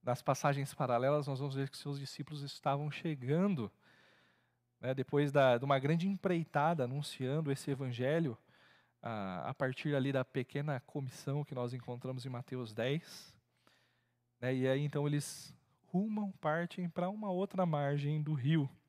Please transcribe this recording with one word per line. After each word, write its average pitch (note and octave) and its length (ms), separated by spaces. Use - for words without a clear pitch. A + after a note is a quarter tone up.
Nas B2 140
passagens C#3 520
paralelas, C3 540
nós C3+ 120
vamos C3+ 160
ver C3+ 140
que - 80
seus C#3+ 220
discípulos C#3 420
estavam C#3+ 480
chegando, D3 800
né, B2+ 140
depois C#3+ 400
da, C3 240
de B2+ 80
uma C#3 140
grande E3 280
empreitada E3 800
anunciando C#3 680
esse - 180
evangelho, C3 680
a, G2 480
a D3+ 40
partir C3+ 400
ali C#3 200
da C3 100
pequena C#3 560
comissão C#3 640
que C#3+ 100
nós B2 200
encontramos B2 520
em C3+ 40
Mateus B2 440
dez, C3 600
né, B2+ 160
e B2+ 100
aí C3+ 140
então D3 260
eles - 480
rumam, G#3 520
partem E3+ 480
pra F3 220
uma G#3 200
outra F#3 360
margem D3 580
do D#3 100
rio. C#3 360